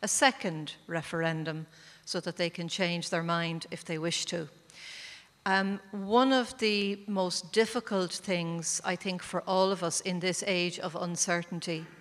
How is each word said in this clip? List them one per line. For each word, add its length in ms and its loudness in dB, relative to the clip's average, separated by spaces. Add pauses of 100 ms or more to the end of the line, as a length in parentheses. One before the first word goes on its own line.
a 80 0
second 680 2 (100)
referendum 800 -2 (400)
so 140 -4
that 160 -4
they 120 0
can 200 -6
change 420 0
their 120 0
mind 480 0
if 140 -10
they 140 -4
wish 260 -2
to. 240 -4 (960)
Um, 340 2 (100)
one 440 4
of 240 2
the 480 2
most 440 0
difficult 600 2
things, 720 -2
I 100 0
think, 280 -4
for 240 -4
all 260 4
of 100 -2
us 180 0
in 200 -2
this 260 0
age 320 0
of 160 -6
uncertainty 920 -2 (140)